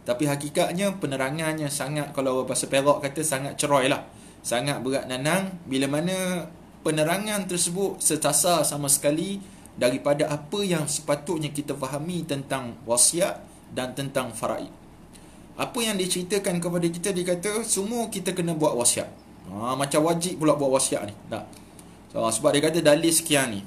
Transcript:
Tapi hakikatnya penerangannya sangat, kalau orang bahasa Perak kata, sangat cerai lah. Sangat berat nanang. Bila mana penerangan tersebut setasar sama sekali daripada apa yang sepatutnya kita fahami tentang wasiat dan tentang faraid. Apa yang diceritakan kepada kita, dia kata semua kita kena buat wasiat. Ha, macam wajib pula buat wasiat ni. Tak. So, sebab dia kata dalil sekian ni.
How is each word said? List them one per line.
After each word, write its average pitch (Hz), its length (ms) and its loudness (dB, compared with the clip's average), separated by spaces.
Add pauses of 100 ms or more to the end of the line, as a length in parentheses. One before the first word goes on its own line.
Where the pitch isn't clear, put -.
Tapi - 240 0
hakikatnya 175 720 0
penerangannya 147 720 -2
sangat, 143 400 -4
kalau 131 300 0
orang 123 100 -4
bahasa 131 160 -2
Perak 139 320 4
kata, 143 240 -4
sangat 139 320 -2
cerai 139 320 4
lah. 123 160 0 (400)
Sangat 123 400 -2
berat 131 240 -2
nanang. 170 560 0
Bila 135 240 0
mana 180 560 -2 (400)
penerangan 180 640 0
tersebut 180 560 -2
setasar 151 640 4
sama 143 240 0
sekali 175 480 2 (400)
daripada 143 480 2
apa 151 320 -4
yang 170 240 0
sepatutnya 147 720 -2
kita 143 160 -4
fahami 147 560 -4
tentang 135 560 -4
wasiat 120 560 2 (320)
dan 123 240 -6
tentang 135 400 -2
faraid. 98 320 -4 (880)
Apa - 240 -4
yang 220 160 0
diceritakan 180 640 0
kepada 170 240 0
kita, 170 320 -2
dia 175 80 -2
kata 202 400 -2
semua 220 480 -2
kita 185 240 -4
kena 170 160 -2
buat 156 240 2
wasiat. 120 320 0 (400)
Ha, 110 240 -4
macam 143 320 2
wajib 170 320 0
pula 151 160 4
buat 143 160 2
wasiat 131 400 2
ni. 104 60 -12 (180)
Tak. - 160 -8 (680)
So, 113 80 0
sebab 131 320 4
dia 143 80 6
kata 165 160 2
dalil 156 320 6
sekian 139 400 2
ni. 98 160 -4